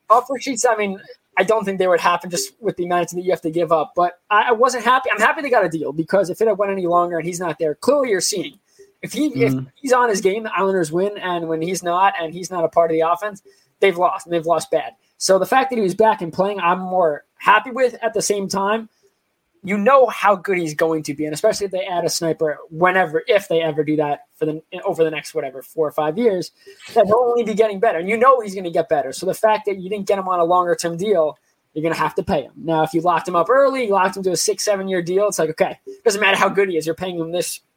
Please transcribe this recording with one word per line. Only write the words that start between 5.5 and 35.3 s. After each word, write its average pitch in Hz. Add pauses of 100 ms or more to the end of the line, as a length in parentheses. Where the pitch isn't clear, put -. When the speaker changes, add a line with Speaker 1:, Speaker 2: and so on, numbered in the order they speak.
Speaker 1:
a 170
deal, 147
because 165
if 175
it 220
had 202
went 196
any 190
longer 175
and 160
he's 175
not 170
there, 156
clearly 262
you're 185
seeing - (420)
if -
he, 285 (180)
if 214
Speaker 2:
Mm-hmm. 131 (100)
Speaker 1:
he's 254
on 247
his 196
game, 202
the 214
Islanders 185
win. 196
And 175
when 160
he's 175
not, 180
and 160
he's 180
not 175
a 156
part 165
of 160
the 160 (100)
offense, 202 (380)
they've 190
lost, 180
and 170
they've 165
lost 160
bad. 139 (240)
So 190
the 190
fact 262
that 247
he 220
was 185
back 214
and 165
playing, 196
I'm 180
more 180 (140)
happy 214
with. 240
At 220
the 202
same 196
time, 202 (800)
you 196
know 247
how 208
good 180
he's 160
going 160
to 147
be, 151
and 151
especially 202
if 196
they 190
add 175
a 160
sniper 156 (120)
whenever, 170
if 202
they 165
ever 156
do 151
that 147 (100)
for 156
the, 156 (220)
over 165
the 156
next, 147
whatever, 135
four 160
or 139
five 156
years, 196 (420)
that 214
he'll 202 (140)
only 240
be 214
getting 208
better. 196
And 180
you 226
know 254
he's 196
gonna 180
get 165
better. 135
So -
the 180
fact 214
that 196
you 185
didn't 202
get 196
him 185
on 180
a -
longer 175
term 170
deal, 170 (360)
you're 156
gonna 160
have 151
to 190
pay 165
him. 117
Now, 156
if 151
you 165
locked 160
him 175
up 165
early, 262
you 196
locked 196
him 196
to 185
a 170
six, -
seven 190
year 185
deal, 185
it's 185